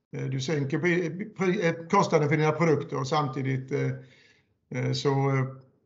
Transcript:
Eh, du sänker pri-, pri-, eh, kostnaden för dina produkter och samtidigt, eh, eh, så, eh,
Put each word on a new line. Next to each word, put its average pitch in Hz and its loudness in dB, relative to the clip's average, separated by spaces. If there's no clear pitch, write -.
Eh, 135 -6
du 135 -4
sänker 147 -2
pri-, 175 -2
pri-, 185 2
eh, 165 -2
kostnaden 165 4
för 156 4
dina 151 4
produkter 147 0
och 135 -4
samtidigt, 135 -2
eh, - -8
eh, 135 -2
så, 135 0
eh, 135 0